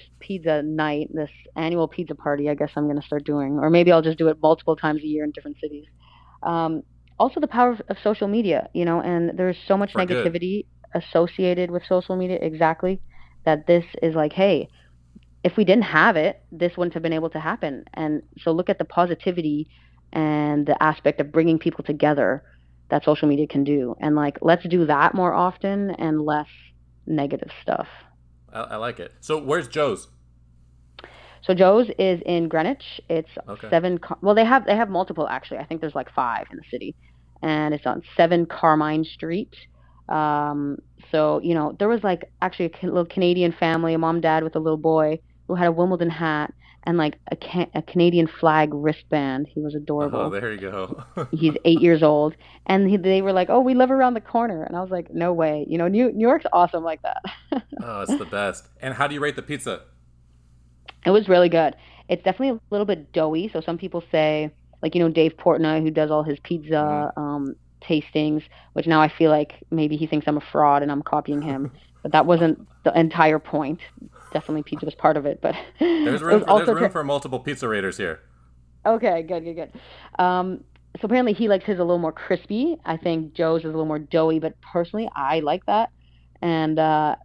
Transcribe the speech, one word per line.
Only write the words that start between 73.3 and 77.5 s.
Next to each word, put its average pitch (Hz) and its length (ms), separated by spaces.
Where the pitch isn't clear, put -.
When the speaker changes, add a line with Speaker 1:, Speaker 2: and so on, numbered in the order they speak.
Speaker 1:
point. 151 400
Definitely 156 300
pizza 147 240
was 156 80
part 156 220
of 143 100
it, - 160
but 156 140
<laughs> - 140
Speaker 2:
There's 311 420
Speaker 1:
it - 20
Speaker 2:
room 170 100
Speaker 1:
was 214 100
Speaker 2:
for, - 60
Speaker 1:
also 214 160
Speaker 2:
there's 226 100
room 196 80
Speaker 1:
tra- 196 60
Speaker 2:
for 160 120
multiple 139 380
pizza 135 280